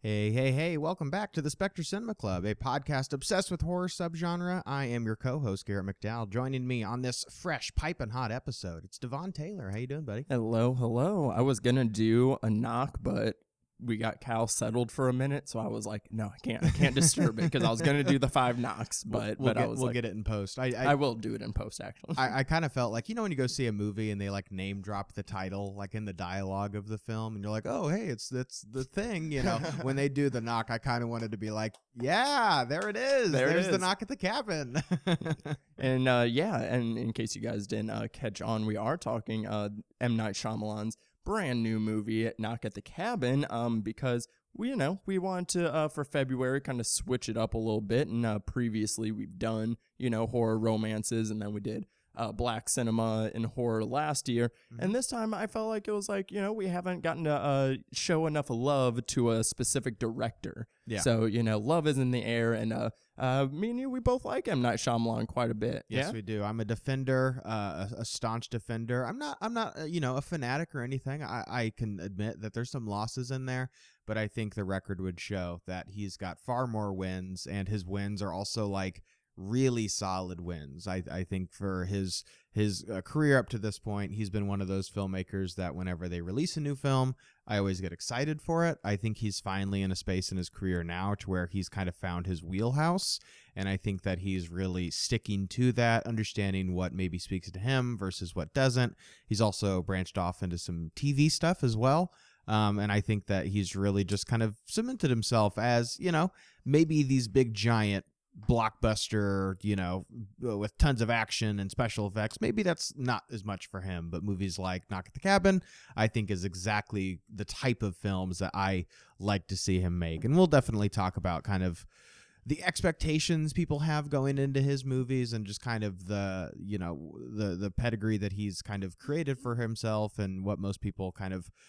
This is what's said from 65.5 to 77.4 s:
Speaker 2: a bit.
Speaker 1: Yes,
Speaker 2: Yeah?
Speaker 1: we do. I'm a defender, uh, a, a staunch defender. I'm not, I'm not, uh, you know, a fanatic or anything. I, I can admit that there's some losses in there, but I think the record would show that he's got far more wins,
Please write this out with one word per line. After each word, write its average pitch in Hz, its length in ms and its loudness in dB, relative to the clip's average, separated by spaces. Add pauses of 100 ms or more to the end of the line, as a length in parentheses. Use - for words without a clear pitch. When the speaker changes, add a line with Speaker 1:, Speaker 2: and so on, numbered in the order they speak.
Speaker 2:
a 117 40 -2
bit. 110 340 -2
Speaker 1:
Yes, 127 160 0
Speaker 2:
Yeah? 180 80 -4
Speaker 1:
we 113 80 -6
do. 104 200 -2
I'm 107 200 -2
a 107 40 0
defender, 131 760 0
uh, 98 480 -4
a, - 60 -8
a 117 80 -4
staunch 113 440 -4
defender. 117 540 -4
I'm 160 140 -4
not, 294 240 -6
I'm 220 120 -4
not, 226 240 -4
uh, 156 60 -6
you 165 160 -2
know, 127 160 0
a 139 60 -2
fanatic 143 520 -2
or 131 100 -4
anything. 135 380 -4
I, 123 260 -6
I 113 280 -2
can 104 240 -4
admit 101 420 -4
that 107 120 -8
there's 120 180 -4
some 120 160 -6
losses 113 420 -4
in 131 160 -4
there, 127 260 -4 (340)
but 110 120 -2
I 107 120 0
think 107 260 -4
the 107 80 -2
record 95 380 -4
would 92 180 -4
show 87 460 -4
that 90 240 -8
he's 101 260 -8
got 90 240 -8
far 127 260 -2
more 107 280 -2
wins, 92 520 -6